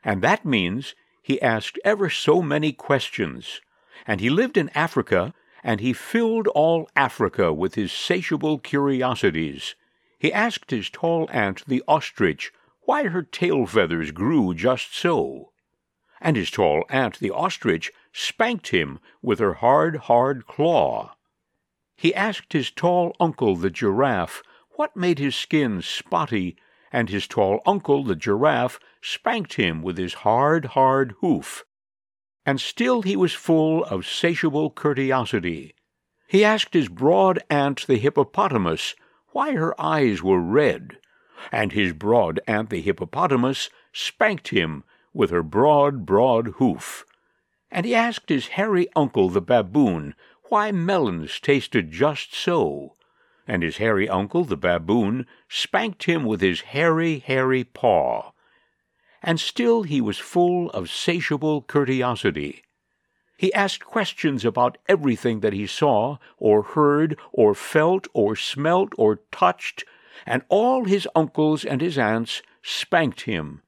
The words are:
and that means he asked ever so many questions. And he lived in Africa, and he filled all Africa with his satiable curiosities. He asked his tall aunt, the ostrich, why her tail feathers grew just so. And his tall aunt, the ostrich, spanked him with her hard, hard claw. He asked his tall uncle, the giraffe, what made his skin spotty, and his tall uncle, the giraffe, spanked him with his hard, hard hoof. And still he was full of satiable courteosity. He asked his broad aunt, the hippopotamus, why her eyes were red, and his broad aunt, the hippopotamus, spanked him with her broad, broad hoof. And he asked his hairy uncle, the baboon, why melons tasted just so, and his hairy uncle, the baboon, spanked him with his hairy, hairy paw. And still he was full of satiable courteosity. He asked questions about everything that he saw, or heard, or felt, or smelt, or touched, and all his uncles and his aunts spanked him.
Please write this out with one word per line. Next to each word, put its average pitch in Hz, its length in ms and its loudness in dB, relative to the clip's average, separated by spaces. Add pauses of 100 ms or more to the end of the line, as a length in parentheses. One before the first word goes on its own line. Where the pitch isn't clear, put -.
and 98 200 -2
that 190 240 0
means 110 480 -2 (280)
he 139 200 -2
asked 113 420 -2
ever 202 240 0
so 160 320 2
many 151 320 0
questions. - 880 -4 (460)
And 101 160 -2
he 120 80 0
lived 214 260 0
in 151 180 0
Africa, 117 600 0 (280)
and 110 180 -2
he 123 120 -2
filled 226 560 0
all 160 480 2
Africa 107 560 2
with 85 220 -2
his 101 180 -4
satiable 160 640 -2
curiosities. 123 1160 -2 (440)
He 156 140 0
asked 214 380 -4
his 107 180 -4
tall 165 420 -2
aunt, 101 360 -2
the 131 200 -2
ostrich, 113 640 0 (320)
why 277 260 0
her 170 140 -4
tail 151 440 -2
feathers 82 460 0
grew 98 420 2
just 120 400 -2
so. 76 560 -2 (720)
And 156 140 2
his 92 140 -2
tall 82 380 2
aunt, 131 300 -2
the 98 140 -4
ostrich, 120 600 -2 (200)
spanked - 560 -4
him 73 300 -2 (220)
with 113 200 -2
her 98 140 2
hard, 151 420 2
hard 127 500 0
claw. 87 720 0 (800)
He - 180 0
asked - 380 -4
his 135 180 0
tall 175 480 0
uncle, 127 380 0
the 90 140 -2
giraffe, 101 720 0 (340)
what 302 200 -4
made 175 220 0
his 139 160 -2
skin 117 480 -2
spotty, 113 720 -4 (360)
and 117 160 0
his 98 180 -4
tall 101 400 0
uncle, 147 380 0
the 101 100 -2
giraffe, 120 640 0 (240)
spanked - 520 -6
him 82 280 0
with 90 160 -6
his 90 160 -4
hard, 143 520 2
hard 131 540 2
hoof. - 440 -2 (840)
And 139 140 0
still 240 420 -2
he 196 140 -2
was 180 160 2
full 160 540 0
of 92 200 -6
satiable 156 640 -2
courteosity. 123 1040 -2 (540)
He 202 160 6
asked 214 280 0
his 143 160 2
broad 170 600 4
aunt, 143 380 0
the 127 100 4
hippopotamus, 131 960 0 (380)
why 277 220 -2
her 165 260 -2
eyes 143 420 2
were 92 180 4
red, 110 580 0 (520)
and 107 220 -2
his 98 200 0
broad 95 540 2
aunt, 110 240 -2
the 92 100 -4
hippopotamus, 127 880 -2 (220)
spanked - 560 -2
him 80 360 -2 (280)
with 98 180 0
her 85 120 2
broad, 139 640 2
broad 113 520 4
hoof. - 460 -2 (680)
And 175 120 -4
he 240 100 -2
asked 226 340 -2
his 139 200 -2
hairy 190 460 0
uncle, 123 340 2
the 90 140 0
baboon, 98 720 0 (300)
why 208 280 0
melons 165 680 -2
tasted 120 500 0
just 135 440 -2
so, 80 600 -2 (520)
and 90 160 -2
his 80 140 -4
hairy 107 320 0
uncle, 101 360 -2
the 101 120 -4
baboon, 98 720 0 (200)
spanked - 580 -4
him 165 200 -2
with 107 160 -2
his 90 220 2
hairy, 160 560 0
hairy 131 460 0
paw. 73 680 0 (880)
And 165 160 0
still 233 440 0
he 147 180 -2
was 104 160 -2
full 175 540 0
of 92 180 -6
satiable 156 760 -2
courteosity. 123 1000 -2 (720)
He 190 160 0
asked 202 320 -2
questions 151 580 -4
about 120 360 0 (100)
everything 127 520 0
that 107 120 0
he 98 140 -4
saw, 131 500 0 (220)
or 107 240 6
heard, 151 560 2 (120)
or 139 240 6
felt, 170 600 0
or 107 200 2
smelt, 165 640 0
or 113 240 2 (100)
touched, - 540 -2 (400)
and 123 240 -2
all 240 380 2
his 190 280 0
uncles 151 500 2
and 135 180 -2
his 165 160 -2
aunts 117 420 0 (220)
spanked - 600 -2
him. 76 460 -6